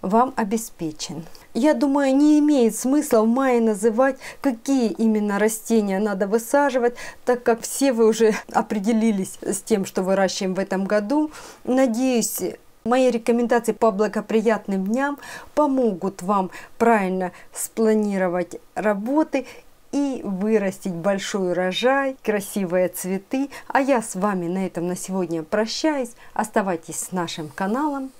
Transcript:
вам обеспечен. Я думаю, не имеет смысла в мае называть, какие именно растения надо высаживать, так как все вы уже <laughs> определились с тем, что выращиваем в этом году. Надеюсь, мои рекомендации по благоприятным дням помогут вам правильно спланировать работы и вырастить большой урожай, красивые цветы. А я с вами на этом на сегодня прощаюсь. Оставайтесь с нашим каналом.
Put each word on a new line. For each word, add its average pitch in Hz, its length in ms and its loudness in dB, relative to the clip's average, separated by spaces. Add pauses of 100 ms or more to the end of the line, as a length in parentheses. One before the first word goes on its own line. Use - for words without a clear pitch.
вам 233 360 2
обеспечен. 170 880 -6 (280)
Я 294 200 4
думаю, 277 420 2
не 302 240 6
имеет 277 380 4
смысла 262 440 2
в 214 60 2
мае 247 320 2
называть, 226 580 2 (220)
какие 254 520 0
именно 208 480 0
растения 214 600 0
надо 208 260 -2
высаживать, 240 680 0 (300)
так 247 180 0
как 226 200 2
все - 280 0
вы 226 160 4
уже 220 260 4 (100)
<laughs> - 100 -18
определились 208 880 0
с - 200 -4
тем, 202 240 0
что 196 180 -4
выращиваем 190 500 0
в 185 60 -4
этом 190 260 -2
году. 214 460 0 (340)
Надеюсь, 254 720 2 (460)
мои 254 260 4
рекомендации 233 640 0
по 220 180 2
благоприятным 208 920 0
дням 269 340 -2 (340)
помогут 240 680 0
вам 185 280 0 (280)
правильно 185 560 2 (180)
спланировать 202 1040 0 (200)
работы 247 720 0 (440)
и 277 320 -2
вырастить 196 680 -2
большой 190 580 -2
урожай, 226 720 0
красивые 190 640 -2
цветы. 190 600 -4 (180)
А - 140 2
я 262 200 2
с - 140 -10
вами 190 320 -2
на 190 180 -2
этом 175 220 -4
на 180 80 -4
сегодня 175 480 -4
прощаюсь. 226 680 -2 (220)
Оставайтесь 190 680 -4
с - 120 -10
нашим 165 380 -6
каналом. 269 720 -4